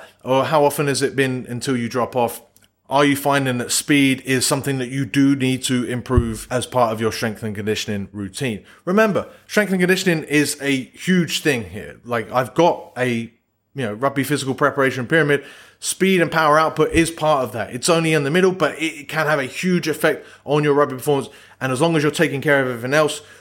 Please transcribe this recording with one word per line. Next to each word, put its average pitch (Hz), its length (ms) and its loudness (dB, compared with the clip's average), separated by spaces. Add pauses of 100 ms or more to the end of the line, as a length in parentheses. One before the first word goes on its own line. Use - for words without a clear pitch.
(240)
Or 131 220 2
how 147 200 4
often 143 220 0
has 127 140 -2
it 123 140 -2
been 131 320 -2
until 123 300 -4
you 117 120 -4
drop 120 260 -4
off? 120 260 -2 (480)
Are 139 160 4
you 143 100 4
finding 139 440 0
that 110 120 -6
speed 139 540 2
is 131 200 0
something 139 340 -2
that 123 100 -6
you 135 160 -4
do 139 280 4
need 131 300 0
to 123 220 0
improve 120 680 -2
as 123 140 -2
part 120 260 2
of 110 80 -6
your 110 140 0
strength 110 280 -6
and 107 140 -6
conditioning 101 560 -4
routine? 101 540 -8 (180)
Remember, 185 460 0 (180)
strength 202 240 0
and 190 80 0
conditioning 180 460 0
is 147 360 0
a 135 220 0
huge - 560 -2
thing 117 300 -2
here. 87 340 -14
Like, 113 300 -4
I've 123 200 0
got - 440 2
a, 127 160 0
you 117 180 -4 (420)
know, 120 200 -4
rugby 135 320 0
physical 135 280 -2
preparation 131 540 0
pyramid. 147 380 2 (340)
Speed 190 400 0
and 165 100 2
power 156 300 4
output 156 320 2
is 165 180 2
part 151 360 0
of 110 80 -10
that. 107 200 -6
It's 120 140 -4
only 165 240 4
in 151 140 2
the 135 40 -2
middle, 180 220 4
but 151 300 -2
it 151 260 -6
can 156 180 -2
have 147 140 2
a 131 60 -2
huge 175 420 -2
effect 151 400 -2 (160)
on 147 180 2
your 147 120 2
rugby 139 240 2
performance. 135 320 0 (320)
And 131 100 -2
as 123 80 -2
long 165 160 2
as 147 80 2
you're 147 80 2
taking 139 300 -6
care 143 200 2
of 127 60 -2
everything 123 260 -4
else, 151 280 0 (200)